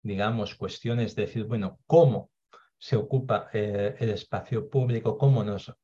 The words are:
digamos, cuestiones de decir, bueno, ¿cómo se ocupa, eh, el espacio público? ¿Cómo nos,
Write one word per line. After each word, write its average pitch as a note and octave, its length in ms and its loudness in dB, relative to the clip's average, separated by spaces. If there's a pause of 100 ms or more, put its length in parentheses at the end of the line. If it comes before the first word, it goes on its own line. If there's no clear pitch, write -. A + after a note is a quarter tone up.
digamos, G#2 540 -4
cuestiones A#2 600 -4
de G#2 120 -2
decir, A2+ 160 -6
bueno, G#2 420 -6
¿cómo D3 460 6 (460)
se - 200 -2
ocupa, A2 560 -2
eh, G#2 460 -2
el A2+ 100 0
espacio G#2 600 -6
público? A#2+ 480 0
¿Cómo C3+ 260 4
nos, G2+ 300 -6 (100)